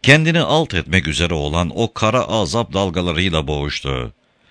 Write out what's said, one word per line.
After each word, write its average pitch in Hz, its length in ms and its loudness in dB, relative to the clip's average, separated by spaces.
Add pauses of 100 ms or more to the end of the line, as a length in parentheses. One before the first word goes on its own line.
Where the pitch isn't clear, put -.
Kendini 160 380 4
alt 143 340 0
etmek 85 340 0
üzere 80 260 0
olan 76 400 -2
o 110 180 -2
kara 110 360 0
azap 107 440 -2
dalgalarıyla 87 720 0
boğuştu. 69 640 -4 (380)